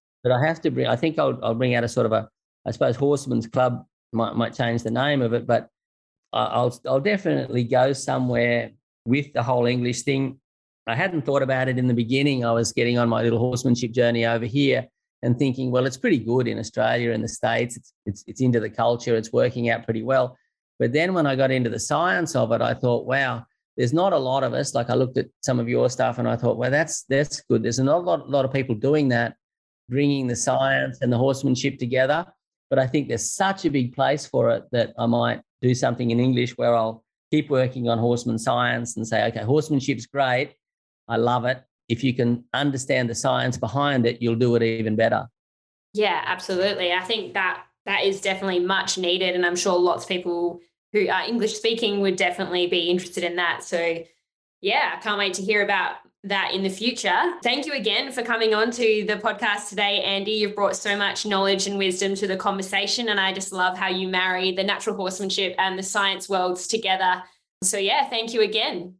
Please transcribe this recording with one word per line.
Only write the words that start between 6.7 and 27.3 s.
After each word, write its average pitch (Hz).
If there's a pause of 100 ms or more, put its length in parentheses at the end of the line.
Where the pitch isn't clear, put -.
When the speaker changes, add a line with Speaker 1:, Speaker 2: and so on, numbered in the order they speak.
Speaker 1:
I'll 135
definitely 143
go 127
somewhere 120 (380)
with 143
the 123
whole 123
English 123
thing. 135 (460)
I 117
hadn't 165
thought 139
about 131
it 127
in 127
the 120
beginning. 127
I 117
was 113
getting 120
on 120
my 113
little 117
horsemanship 123
journey 117
over 117
here 127 (380)
and 123
thinking, 131
"Well, 127
it's 131
pretty 180
good 117
in 110
Australia 117
and 110
the 117
States. 117
It's, - (120)
it's, 101
it's -
into 120
the 104
culture. 117
It's 110
working 123
out 117
pretty 113
well." 127 (440)
But 120
then 175
when 160
I 135
got 131
into 127
the 110
science 170
of 117
it, 117
I 117
thought, 120
"Wow, 123 (320)
there's 123
not 180
a 156
lot 131
of 120
us." 139
Like, 120
I 120
looked 127
at - (140)
some 123
of 120
your 123
stuff 120
and 120
I 117
thought, 117
"Well, 127
that's, 156
that's 139